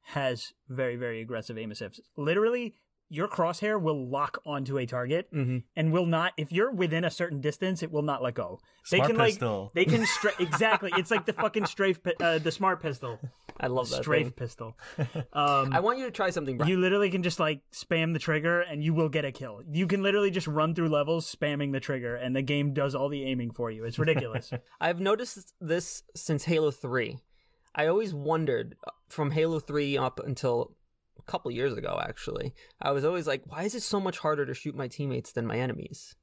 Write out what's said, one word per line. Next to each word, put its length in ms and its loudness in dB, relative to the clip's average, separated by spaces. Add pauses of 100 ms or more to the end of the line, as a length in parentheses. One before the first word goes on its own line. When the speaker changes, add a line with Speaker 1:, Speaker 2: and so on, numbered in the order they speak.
Speaker 1:
has 440 -2 (160)
very, 280 -2
very 240 -4
aggressive 360 -6
aim 140 -8
assists. 300 -10 (160)
Literally, 580 0 (360)
your 180 -2
crosshair 520 0
will 280 0
lock 380 -2
onto 320 -2
a 80 0
target 460 -2
Speaker 2:
Mm-hmm. 260 0 (180)
Speaker 1:
and 160 2
will 140 2
not, 300 2
if 160 -6
you're 200 2
within 320 0
a 60 2
certain 300 -4
distance, 420 -2
it 100 -6
will 100 0
not 200 -2
let 120 -2
go. 240 -6 (320)
They 60 4
Speaker 3:
Smart 140 4
Speaker 1:
can, 80 2
like, 160 6
Speaker 3:
pistol. 400 -2
Speaker 1:
they 100 4
can 200 4
stra-, 300 2
Speaker 3:
<laughs> 60 -8
Speaker 1:
exactly. 560 2
It's 140 0
like 160 2
the 80 0
fucking 320 0
strafe 360 0
pi-, 180 0
uh, 180 4
the 120 0
smart 320 0
pistol. 360 -6 (420)
Speaker 2:
I 80 -2
love 220 0
that 120 -2
Speaker 1:
Strafe 260 2
Speaker 2:
thing. 40 -8
Speaker 1:
pistol. 440 -10 (220)
Speaker 3:
<laughs> 60 2 (280)
Speaker 1:
Um, 400 4
Speaker 2:
I 80 4
want 180 2
you 80 -4
to 40 -4
try 200 0
something, 280 -2
Brian. 120 4
Speaker 1:
you 80 4
literally 320 6
can 120 0
just, 180 0
like, 200 2 (120)
spam 420 0
the 40 0
trigger 440 2
and 200 -4
you 120 4
will 140 4
get 160 0
a 80 -4
kill. 380 -12
You 160 2
can 160 2
literally 280 4
just 160 -2
run 280 2
through 140 2
levels 440 2
spamming 400 -2
the 80 0
trigger 360 -4
and 180 -2
the 80 2
game 320 2
does 200 0
all 140 0
the 160 -4
aiming 280 -2
for 180 -4
you. 140 -8
It's 140 -4
ridiculous. 520 0 (160)
Speaker 3:
<laughs> 140 -20
Speaker 2:
I've 200 0
noticed 600 -2
this 420 -2 (140)
since 280 -2
Halo 260 4
three. 480 -4 (580)
I 120 2
always 260 2
wondered, 640 0 (100)
uh, 40 -10 (180)
from 240 -2
Halo 280 2
three 380 0
up 220 0
until 560 -2 (420)
a 40 -20
couple 280 -4
years 260 0
ago, 260 -2
actually, 520 -6 (260)
I 120 0
was 120 0
always 220 0
like, 200 -2
"Why 180 -6
is 100 -2
it 80 -6
so 180 0
much 180 -2
harder 280 2
to 80 -6
shoot 220 -8
my 120 -6
teammates 440 -4
than 140 -2
my 120 -2
enemies?" 640 -6